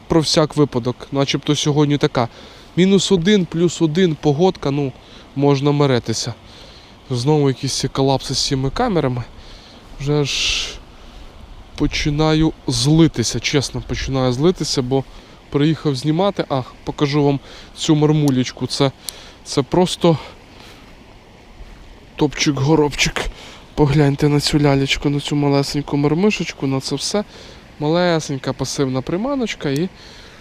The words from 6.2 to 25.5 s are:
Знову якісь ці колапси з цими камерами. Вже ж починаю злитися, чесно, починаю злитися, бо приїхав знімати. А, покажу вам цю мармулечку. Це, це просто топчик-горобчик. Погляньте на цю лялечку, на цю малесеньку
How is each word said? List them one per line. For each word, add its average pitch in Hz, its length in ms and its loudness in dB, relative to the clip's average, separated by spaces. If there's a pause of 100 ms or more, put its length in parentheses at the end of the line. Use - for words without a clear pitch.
Знову 139 380 2
якісь 131 240 -4
ці - 160 -4
колапси 135 460 0
з - 120 -2
цими 131 240 -2
камерами. 147 520 -2 (800)
Вже 147 240 0
ж - 440 -4 (1080)
починаю 156 760 0 (140)
злитися, 135 760 2
чесно, 127 480 -2
починаю 131 440 -2
злитися, 147 500 0
бо 131 220 0 (460)
приїхав 147 460 0
знімати. 160 520 0
А, 135 140 -2 (220)
покажу 147 400 0
вам 139 160 2 (360)
цю - 180 2
мармулечку. 147 720 2
Це, 139 240 0 (540)
це - 180 -2
просто 170 560 2 (2000)
топчик-горобчик. 147 1080 0 (480)
Погляньте 147 540 2
на 147 120 2
цю 147 200 0
лялечку, 139 500 2
на 143 100 -2
цю 151 160 -4
малесеньку 143 600 0